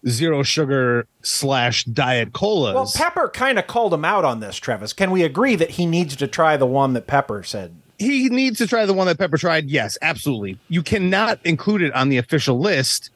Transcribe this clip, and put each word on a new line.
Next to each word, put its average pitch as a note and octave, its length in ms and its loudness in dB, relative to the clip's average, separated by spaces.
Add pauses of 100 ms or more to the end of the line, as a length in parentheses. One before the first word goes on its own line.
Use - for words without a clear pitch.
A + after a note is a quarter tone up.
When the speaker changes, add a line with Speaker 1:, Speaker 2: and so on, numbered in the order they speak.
Speaker 1:
zero C#3 360 0
sugar C3 640 0 (160)
slash B2+ 600 -2
diet B2 480 -2
colas. F#3 420 0
Speaker 2:
Well, C4 200 -2
Pepper E4+ 340 0
kinda B3 340 0
called A#3 300 0
him D#3 120 -2
out F#3+ 180 2
on A#2+ 160 0
this, G2+ 180 -10
Travis. G#2+ 360 -6
Can F#3+ 160 0
we F#3 140 2
agree G3 320 2
that D#3+ 160 0
he F3 160 -2
needs E3 300 0
to C#3 100 -2
try D#3 300 2
the C3+ 100 4
one C3+ 260 2
that A#2 140 -4
Pepper A#2 360 0
said? F2+ 300 -10 (240)
Speaker 1:
He C4 320 0
needs B3+ 300 0
to A3+ 80 0
try A3 180 2
the G3 80 2
one F#3 140 2
that E3+ 100 2
Pepper E3 200 0
tried. D#3+ 320 2
Yes, B2 320 -2
absolutely. A2+ 680 -4
You E3 160 0
cannot G3 640 0
include F3+ 360 0
it D3+ 120 0
on C3 160 2
the C3+ 80 2
official B2+ 420 0
list D3+ 560 0